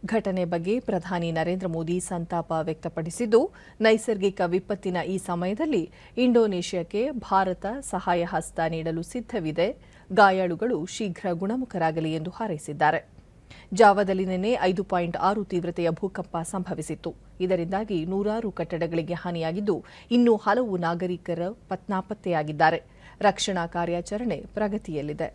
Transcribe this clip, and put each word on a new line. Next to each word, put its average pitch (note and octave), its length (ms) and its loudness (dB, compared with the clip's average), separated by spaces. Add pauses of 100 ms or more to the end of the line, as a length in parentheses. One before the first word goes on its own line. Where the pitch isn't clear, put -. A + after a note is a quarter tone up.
ಘಟನೆ F#3+ 400 0
ಬಗ್ಗೆ F3 340 0
ಪ್ರಧಾನಿ F3+ 520 -2
ನರೇಂದ್ರ F3+ 360 0
ಮೋದಿ E3 320 -2
ಸಂತಾಪ E3+ 520 -4 (100)
ವ್ಯಕ್ತಪಡಿಸಿದ್ದು, E3+ 880 0 (300)
ನೈಸರ್ಗಿಕ G#3+ 640 2
ವಿಪತ್ತಿನ F#3 600 -2
ಈ F#3+ 120 -2
ಸಮಯದಲ್ಲಿ F#3 760 -2 (260)
ಇಂಡೋನೇಷ್ಯಾಕ್ಕೆ G#3+ 960 2
ಭಾರತ F#3+ 540 0 (260)
ಸಹಾಯ F3 320 0
ಹಸ್ತ E3+ 360 -4 (100)
ನೀಡಲು E3 340 -4
ಸಿದ್ಧವಿದೆ, G3 720 -2 (340)
ಗಾಯಾಳುಗಳು F#3+ 720 4
ಶೀಘ್ರ F#3+ 460 -4
ಗುಣಮುಖರಾಗಲಿ E3 840 -2
ಎಂದು D#3+ 160 -4
ಹಾರೈಸಿದ್ದಾರೆ. D#3 920 -2 (520)
ಜಾವಾದಲ್ಲಿ G3 520 6
ನಿನ್ನೆ F#3 360 0
ಐದು F#3 220 2
ಪಾಯಿಂಟ್ F3 340 -2
ಆರು G3+ 260 2
ತೀವ್ರತೆಯ F3 460 -2
ಭೂಕಂಪ F3 480 -4
ಸಂಭವಿಸಿತ್ತು. E3 800 -6 (240)
ಇದರಿಂದಾಗಿ F#3 680 0
ನೂರಾರು G3+ 460 -2
ಕಟ್ಟಡಗಳಿಗೆ E3 640 -4
ಹಾನಿಯಾಗಿದ್ದು, E3+ 680 -2 (280)
ಇನ್ನೂ A#3+ 240 6
ಹಲವು G#3+ 420 2
ನಾಗರಿಕರ E3+ 640 -2 (280)
ಪತ್-, F#3+ 220 -6
ನಾಪತ್ತೆಯಾಗಿದ್ದಾರೆ. E3 920 0 (380)
ರಕ್ಷಣಾ E3+ 460 2
ಕಾರ್ಯಾಚರಣೆ F3 760 -4 (100)
ಪ್ರಗತಿಯಲ್ಲಿದೆ. D#3+ 800 -4